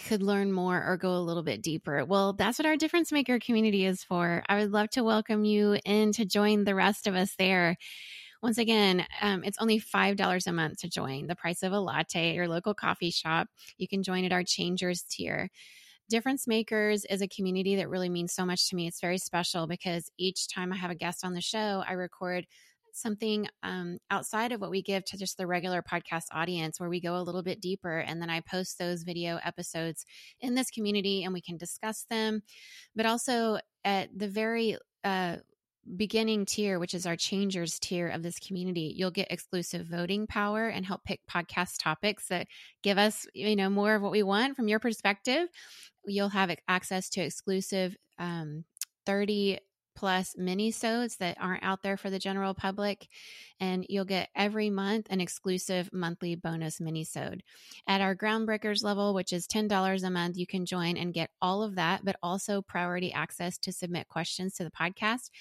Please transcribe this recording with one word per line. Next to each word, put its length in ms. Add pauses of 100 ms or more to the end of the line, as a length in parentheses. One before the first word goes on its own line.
could 160
learn 280
more 300
or 140
go 200
a 40
little 240
bit 180
deeper," 440
well, 280
that's 260
what 60
our 120
Difference 340
Maker 280
community 460
is 180
for. 440
I 120
would 120
love 200
to 120
welcome 400
you 420
in 280
to 100
join 400
the 120
rest 320
of 80
us 220
there. 380 (680)
Once 140
again, 480 (160)
um, 240
it's 160
only 180
five 380
dollars 300
a 40
month 300
to 80
join, 380
the 80
price 280
of 80
a 80
latte 520
at 40
your 140
local 240
coffee 360
shop. 380 (300)
You 100
can 160
join 220
at 80
our 100
Changers 680
tier. 400 (600)
Difference 360
Makers 600
is 160
a 80
community 480
that 100
really 220
means 240
so 120
much 220
to 80
me. 100
It's 140
very 180
special 480
because 540
each 340
time 200
I 20
have 160
a 40
guest 280
on 100
the 60
show, 480
I 60
record 520 (460)
something, 560 (160)
um, 340 (140)
outside 400
of 80
what 120
we 100
give 240
to 120
just 200
the 100
regular 340
podcast 520
audience, 480
where 80
we 100
go 160
a 80
little 200
bit 180
deeper, 380
and 220
then 80
I 120
post 360
those 260
video 380
episodes 640 (360)
in 120
this 160
community 540
and 100
we 80
can 140
discuss 540
them. 340 (500)
But 120
also 540 (260)
at 280
the 140
very, 500 (280)
uh, 320 (600)
beginning 480
tier, 340
which 140
is 120
our 120
Changers 600
tier 300
of 160
this 160
community, 560
you'll 160
get 180
exclusive 560
voting 400
power 440
and 160
help 180
pick 160 (100)
podcast 540
topics 460
that 180 (360)
give 140
us, 360
you 240
know, 120
more 240
of 80
what 120
we 100
want 320
from 140
your 100
perspective. 720 (560)
You'll 240
have 200
ac-, 200
access 400
to 120
exclusive, 760 (200)
um, 460 (420)
thirty 540 (360)
plus 440
minisodes 800
that 220
aren't 220
out 220
there 140
for 120
the 80
general 380
public. 520 (520)
And 280
you'll 180
get 300
every 360
month 400
an 100
exclusive 720
monthly 400
bonus 460
minisode. 640 (460)
At 140
our 140
Groundbreakers 680
level, 300
which 180
is 140
ten 220
dollars 340
a 80
month, 260
you 120
can 180
join 320
and 160
get 160 (140)
all 180
of 140
that, 280
but 200
also 400
priority 500
access 460
to 120
submit 360
questions 480
to 80
the 80
podcast. 580 (120)